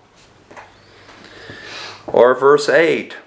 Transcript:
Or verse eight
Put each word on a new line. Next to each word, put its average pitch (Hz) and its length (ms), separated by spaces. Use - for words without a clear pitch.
Or 123 300
verse 143 340
eight 139 460